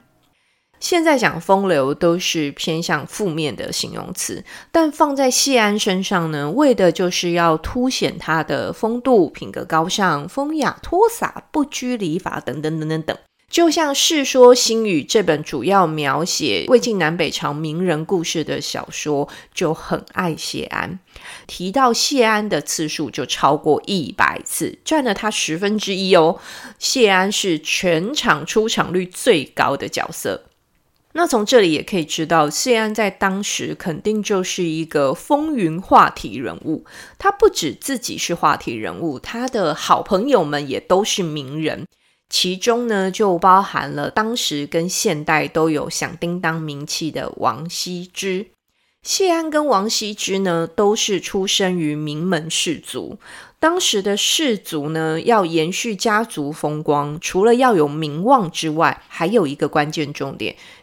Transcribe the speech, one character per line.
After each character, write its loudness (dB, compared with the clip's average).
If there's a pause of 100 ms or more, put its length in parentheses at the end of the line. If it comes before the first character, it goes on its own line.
(760)
现 0
在 4
讲 0
风 2
流 2
都 2
是 -2
偏 -4
向 -2
负 -4
面 -4
的 -8
形 -6
容 -10
词， -8 (300)
但 4
放 2
在 2
谢 2
安 2
身 0
上 0
呢， -4
为 4
的 4
就 0
是 -2
要 4
凸 -2
显 -2
他 -2
的 -4
风 -4
度、 6
品 -12
格 -8
高 0
尚、 0
风 -4
雅 -2
脱 4
洒、 -6
不 2
拘 -6
礼 -2
法 -8
等 -8
等 -2
等 -4
等 -2
等。 -4 (300)
就 4
像 2
《世 2
说 10
新 0
语》 2
这 4
本 2
主 -6
要 4
描 0
写 -2
魏 6
晋 -2
南 2
北 0
朝 -4
名 -4
人 0
故 0
事 -2
的 -4
小 -8
说， -2 (240)
就 0
很 -6 (100)
爱 -2
谢 -8
安， -8 (460)
提 -8
到 4
谢 2
安 0
的 0
次 -4
数 -6
就 -6
超 2
过 2
一 -2
百 0
次， -6
占 2
了 2
他 -4
十 -4
分 0
之 -2
一 0
哦。 6 (400)
谢 2
安 4
是 0
全 0
场 0
出 2
场 -2
率 0
最 2
高 -2
的 -6
角 -4
色。 -6 (680)
那 0
从 0
这 6
里 4
也 -2
可 -6
以 0
知 -6
道， 4
谢 0
安 0
在 0
当 -2
时 -6
肯 -6
定 -2
就 0
是 -4
一 -2
个 0
风 0
云 -2
话 6
题 -10
人 -8
物。 -4 (360)
他 2
不 4
止 -2
自 -6
己 -10
是 -4
话 2
题 -8
人 -6
物， -6
他 -8
的 0
好 2
朋 0
友 4
们 -4
也 -4
都 2
是 -2
名 -6
人， -4 (400)
其 -2
中 0
呢， 0
就 2
包 6
含 -4
了 -4
当 -2
时 -4
跟 0
现 -2
代 2
都 2
有 -2
响 -6
叮 -4
当 -2
名 -8
气 -6
的 -8
王 -4
羲 -8
之。 -6 (560)
谢 0
安 0
跟 0
王 2
羲 -4
之 -4
呢， 0
都 2
是 -2
出 -4
身 0
于 -2
名 -6
门 -2
士 -2
族。 -10 (400)
当 2
时 0
的 0
士 0
族 -6
呢， -2
要 2
延 0
续 -4
家 0
族 -6
风 -4
光， 0
除 0
了 8
要 4
有 4
名 -4
望 4
之 -4
外， 0
还 -4
有 2
一 -2
个 -2
关 0
键 -4
重 -8
点， -10 (280)